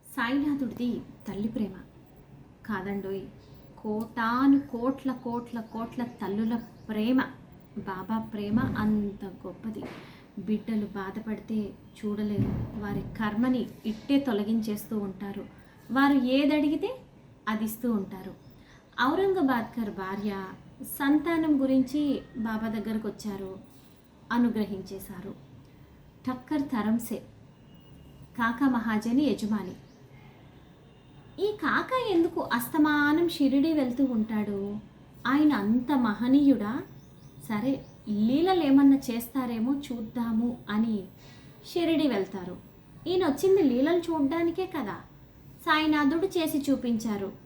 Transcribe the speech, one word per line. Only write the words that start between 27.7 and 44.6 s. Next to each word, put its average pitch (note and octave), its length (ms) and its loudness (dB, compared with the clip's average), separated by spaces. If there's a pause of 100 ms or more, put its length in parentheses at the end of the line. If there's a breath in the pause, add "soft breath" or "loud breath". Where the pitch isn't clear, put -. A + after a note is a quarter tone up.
కాకా A#3+ 300 2
మహాజని A#3 560 2
యజమాని. G#3 480 0 (1700)
ఈ G4 60 0
కాకా G#4 640 0
ఎందుకు E4+ 420 2
అస్తమానం D4+ 760 4
షిరిడీ C#4 440 4
వెళ్తూ C4+ 320 2
ఉంటాడు? G#3 720 -2 (500)
ఆయన D4 260 4
అంత A#3 400 2
మహనీయుడా? B3 880 4 (640)
సరే, B3 360 -2 (240)
లీలలు C#4+ 540 4
ఏమన్నా C4+ 360 8 (120)
చేస్తారేమో A#3+ 720 -2 (100)
చూద్దాము A#3 640 -2 (120)
అని G#3+ 340 0 (680 loud breath)
షిరిడీ D#4+ 360 2
వెళ్తారు. F#3+ 480 -2 (500)
ఈయన F#4 180 2
వచ్చింది F#4+ 380 4
లీలలు C#4 360 4
చూడ్డానికే E4 680 0